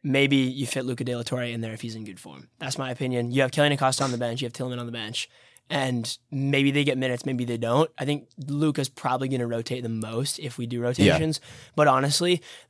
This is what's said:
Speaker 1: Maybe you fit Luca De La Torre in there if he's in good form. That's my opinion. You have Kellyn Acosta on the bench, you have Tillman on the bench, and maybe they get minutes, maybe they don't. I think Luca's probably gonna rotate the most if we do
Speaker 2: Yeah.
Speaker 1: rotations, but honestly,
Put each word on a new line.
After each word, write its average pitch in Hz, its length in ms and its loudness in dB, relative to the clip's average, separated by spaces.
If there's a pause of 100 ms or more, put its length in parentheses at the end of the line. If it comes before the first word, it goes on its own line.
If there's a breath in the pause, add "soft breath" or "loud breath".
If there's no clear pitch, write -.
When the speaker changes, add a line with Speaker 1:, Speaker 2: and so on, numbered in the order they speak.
Speaker 1:
Maybe 139 340 4
you 131 280 0
fit 131 200 -2
Luca 127 180 -4
De 123 120 -2
La 117 80 -6
Torre 127 220 -4
in 117 160 -4
there 113 120 -6
if 110 80 -12
he's 113 140 -8
in 110 100 -10
good 95 140 -14
form. 69 300 -18 (100)
That's 135 180 -6
my 131 140 -4
opinion. 123 400 0
You 135 100 4
have 127 100 2
Kellyn 147 220 4
Acosta 135 300 2
on 131 80 0
the 120 60 -2
bench, 120 240 -4
you 127 40 -4
have 117 80 -6
Tillman 123 260 -6
on 120 60 -8
the 117 80 -8
bench, 113 360 -6 (400 soft breath)
and 127 480 -2 (140)
maybe 139 400 2
they 143 140 2
get 135 120 2
minutes, 127 280 -2
maybe 127 200 -2
they 120 120 -2
don't. 120 400 4
I 131 80 -6
think 143 320 -2
Luca's 147 520 0
probably 131 380 -2
gonna 123 200 0
rotate 120 360 -4
the 113 60 -4
most 113 500 -4
if 139 180 -8
we 120 80 -4
do 120 120 -6
Speaker 2:
Yeah. 120 60 -2
Speaker 1:
rotations, 160 580 4 (340 loud breath)
but 151 140 6
honestly, 147 520 4 (280 loud breath)